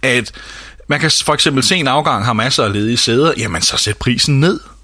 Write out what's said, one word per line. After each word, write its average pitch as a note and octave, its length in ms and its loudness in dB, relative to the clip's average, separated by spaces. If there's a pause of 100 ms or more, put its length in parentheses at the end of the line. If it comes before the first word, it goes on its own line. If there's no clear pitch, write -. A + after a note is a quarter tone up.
At B2 300 0 (560)
man C#3+ 120 -2
kan D#3 100 0
s-, - 140 0
for D3+ 100 2
eksempel C#3 300 2
se F#3 120 2
en D#3 120 0
afgang C3 380 0
har A#2+ 80 0
masser A#2+ 300 0
af G2+ 100 0
ledige A2 240 0
sæder, C3+ 400 2
jamen G2 240 -4
så - 160 -2
sæt - 200 -2
prisen C3+ 420 0
ned. F3 200 2 (240)